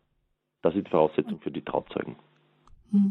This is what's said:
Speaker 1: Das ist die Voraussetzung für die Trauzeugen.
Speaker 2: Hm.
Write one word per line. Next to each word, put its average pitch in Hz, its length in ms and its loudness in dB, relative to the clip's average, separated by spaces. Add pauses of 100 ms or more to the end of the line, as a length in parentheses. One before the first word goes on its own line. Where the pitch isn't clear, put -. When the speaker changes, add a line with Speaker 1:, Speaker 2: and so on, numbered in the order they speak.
(640)
Speaker 1:
Das 85 120 2
ist 95 120 -2
die - 40 -18
Voraussetzung 80 500 2
für - 100 -10
die 73 120 -8
Trauzeugen. - 540 -6 (720)
Speaker 2:
Hm. 202 200 4